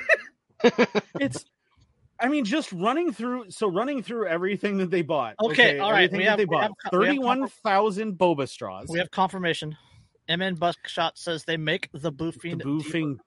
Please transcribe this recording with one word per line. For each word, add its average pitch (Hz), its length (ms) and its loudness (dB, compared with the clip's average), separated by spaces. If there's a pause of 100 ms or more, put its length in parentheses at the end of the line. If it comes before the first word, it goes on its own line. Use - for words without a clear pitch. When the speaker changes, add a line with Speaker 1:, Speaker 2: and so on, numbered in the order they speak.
(640)
Speaker 1:
<laughs> - 0 -
Speaker 2:
<laughs> - 560 2
Speaker 1:
it's, - 260 -2 (760)
I 233 80 0
mean, 285 180 2
just 269 260 -2
running 247 400 0
through, 240 380 -6
so 214 180 -2
running 233 360 0
through 220 240 -4
everything 190 500 0
that 185 140 0
they 180 100 2
bought. 135 320 0 (100)
Speaker 3:
Okay, 226 80 2
Speaker 1:
Okay, 214 280 6
Speaker 3:
all 202 120 0
right, 202 120 6
Speaker 1:
everything 185 160 0
Speaker 3:
we 185 60 0
Speaker 1:
that 214 40 4
Speaker 3:
have, 214 80 4
Speaker 1:
they 208 80 4
Speaker 3:
we 156 60 -2
Speaker 1:
bought. 156 100 2
Speaker 3:
have 208 100 0 (200)
co-, 180 80 2
we 208 80 4
have 285 80 2
confirm- 254 240 0
Speaker 1:
Thirty-one 269 80 -2 (160)
thousand 208 560 2
boba 160 280 4
straws. 101 400 -10
Speaker 3:
We 165 120 -4
have 175 100 -2
confirmation. 175 680 -2 (520)
M 170 160 -2
N 190 100 -2
Buckshot 170 640 -2
says 165 260 -6
they 165 140 -2
make 156 340 -2
the 151 200 -6
boofing 165 480 -8
Speaker 1:
The - 60 -10
boofing 151 600 -2